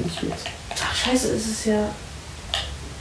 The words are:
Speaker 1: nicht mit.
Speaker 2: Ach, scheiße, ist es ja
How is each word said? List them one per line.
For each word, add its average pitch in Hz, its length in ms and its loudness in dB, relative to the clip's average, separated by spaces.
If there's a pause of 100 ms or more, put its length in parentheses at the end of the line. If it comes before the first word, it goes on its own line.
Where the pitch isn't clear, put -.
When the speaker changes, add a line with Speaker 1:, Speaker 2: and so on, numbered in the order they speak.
Speaker 1:
nicht - 180 -2
mit. - 100 -2 (500)
Speaker 2:
Ach, - 120 0
scheiße, 254 340 4
ist 220 220 2
es - 140 -2
ja 214 240 6 (1120)